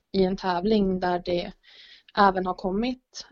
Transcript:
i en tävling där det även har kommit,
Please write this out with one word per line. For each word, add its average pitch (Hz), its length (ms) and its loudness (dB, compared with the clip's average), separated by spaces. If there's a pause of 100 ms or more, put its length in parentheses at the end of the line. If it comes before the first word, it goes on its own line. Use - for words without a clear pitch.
(120)
i 196 120 4
en 190 140 0
tävling 190 640 0
där 180 260 0
det 180 260 -4 (640)
även 190 280 4
har 180 80 -2
kommit, 214 800 -6